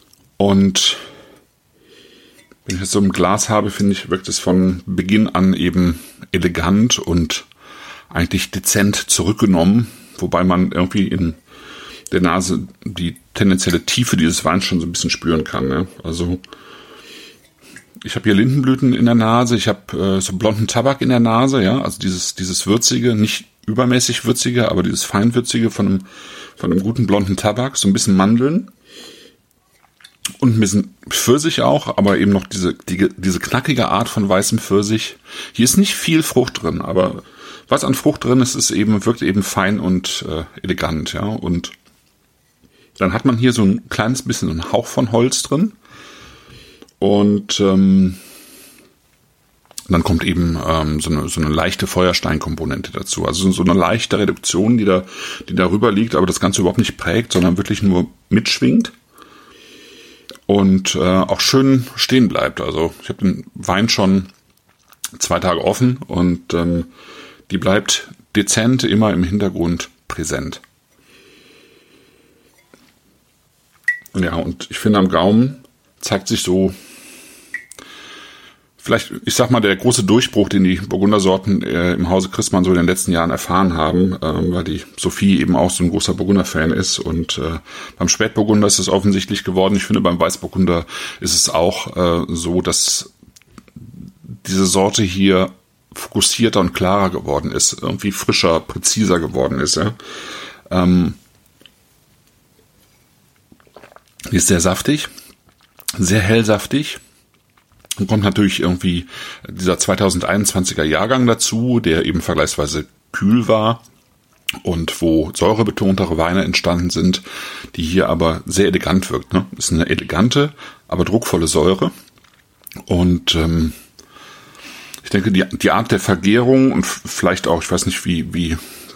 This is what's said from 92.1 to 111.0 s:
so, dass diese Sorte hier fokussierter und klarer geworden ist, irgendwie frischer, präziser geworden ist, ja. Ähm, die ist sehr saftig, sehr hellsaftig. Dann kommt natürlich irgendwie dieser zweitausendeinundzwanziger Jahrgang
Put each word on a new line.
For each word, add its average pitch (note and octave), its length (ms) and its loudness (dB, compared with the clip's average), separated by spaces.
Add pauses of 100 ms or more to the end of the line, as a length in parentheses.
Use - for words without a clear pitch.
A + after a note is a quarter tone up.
so, E2+ 320 -2
dass - 500 -2 (1300)
diese F#2+ 200 0
Sorte F#2+ 380 2
hier F#2 480 2 (420)
fokussierter G#2+ 680 0
und F2 120 0
klarer F#2+ 360 0
geworden D2+ 420 -4
ist, - 300 -2
irgendwie F#2+ 320 -4
frischer, - 480 0
präziser F#2+ 580 0
geworden C2+ 400 -2
ist, D2 160 -2
ja. G#2 200 -2 (760)
Ähm, F2+ 440 2 (3250)
die F#2+ 60 2
ist E2+ 100 0
sehr F2+ 140 2
saftig, C3 480 -2 (880)
sehr G2 240 0
hellsaftig. A2 800 0 (960)
Dann G2+ 80 -2
kommt G#2 180 0
natürlich G2+ 360 2
irgendwie F2 480 -2 (420)
dieser F2+ 300 -2
zweitausendeinundzwanziger F#2+ 1040 0
Jahrgang G#2+ 420 2